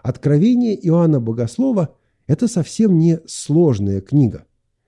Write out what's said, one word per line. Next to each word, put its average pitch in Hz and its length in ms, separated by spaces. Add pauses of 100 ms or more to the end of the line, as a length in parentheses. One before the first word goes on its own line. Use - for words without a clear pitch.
«Откровение 202 720 (120)
Иоанна 160 320
Богослова» — 123 800 (300)
это 185 200
совсем 185 520
не 165 260
сложная 107 760
книга. 131 440 (420)